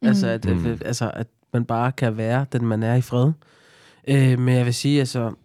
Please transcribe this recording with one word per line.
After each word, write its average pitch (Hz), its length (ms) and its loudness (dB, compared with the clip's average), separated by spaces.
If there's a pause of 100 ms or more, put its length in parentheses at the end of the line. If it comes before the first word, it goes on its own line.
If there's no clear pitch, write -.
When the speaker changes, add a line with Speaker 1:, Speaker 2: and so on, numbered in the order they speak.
Speaker 1:
Mm. 226 60 2
Speaker 2:
Altså, 202 200 4
at, 113 160 -2
Speaker 3:
Mm. 90 220 0
Speaker 2:
øh, 117 180 -2
altså, 117 300 -4
at 113 120 -6 (260)
man 120 120 0
bare 120 280 0
kan 113 240 -2
være 117 360 -2
den, 120 140 -2
man 110 160 0
er 113 120 0
i 127 60 4
fred. 123 320 0 (760)
Øh, 131 300 4
men 127 160 2
jeg 123 120 2
vil 120 80 0
sige, 143 240 0
altså, 120 320 -2 (140)